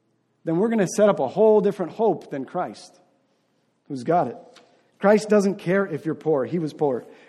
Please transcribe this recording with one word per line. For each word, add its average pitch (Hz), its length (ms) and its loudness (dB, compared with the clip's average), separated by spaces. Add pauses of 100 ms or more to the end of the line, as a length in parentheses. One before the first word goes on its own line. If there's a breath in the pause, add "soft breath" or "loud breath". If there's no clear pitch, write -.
(440)
then 165 140 -2
we're 208 100 2
gonna 220 200 0
set 202 200 2
up 190 140 2
a 131 80 -2
whole 214 320 4
different 180 320 -4
hope 208 360 -2
than 139 140 -8
Christ, 135 560 -10 (880)
who's 131 160 -10
got 156 240 0
it. 117 80 -10 (640 soft breath)
Christ 208 300 4
doesn't 202 300 2
care 196 260 -2
if 156 200 -10
you're 156 80 -4
poor. 143 300 -2
He 120 160 -4
was 156 140 -6
poor. 135 320 -4 (240 loud breath)